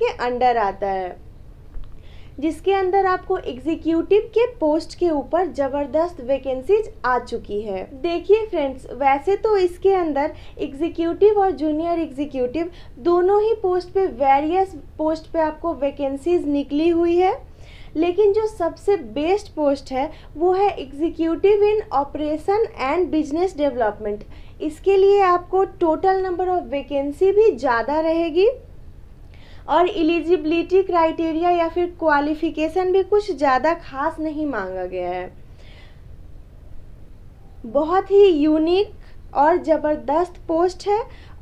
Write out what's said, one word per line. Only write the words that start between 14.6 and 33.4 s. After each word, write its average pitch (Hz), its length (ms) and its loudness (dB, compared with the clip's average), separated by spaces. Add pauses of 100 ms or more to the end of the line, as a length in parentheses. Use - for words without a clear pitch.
post 311 340 -4
पे 330 80 0
आपको 320 340 -2
वैकेंसीज 285 760 -2
निकली 285 400 0
हुई 339 280 2
है, 381 240 2 (560)
लेकिन 359 360 2
जो 427 140 0
सबसे 370 500 -2 (180)
best 359 400 0
post 285 380 0
है 269 180 -2 (260)
वो 349 160 2
है 392 240 2
Executive 330 840 0
in 427 180 2 (140)
Operation 302 680 0 (200)
and 294 300 0
Business 311 440 0
Development। 214 640 -2 (400)
इसके 370 340 2
लिए 392 260 6
आपको 370 420 2 (180)
total 370 420 2
number 359 280 -2
of 294 200 -2
vacancy 285 640 0
भी 427 220 6
ज़्यादा 240 440 0
रहेगी 330 460 2 (1200)
और 339 200 4
eligibility 339 920 0
criteria 330 680 0
या 339 180 2
फिर 349 300 -4
qualification 311 920 0
भी 381 100 4
कुछ 403 300 0
ज़्यादा 269 420 2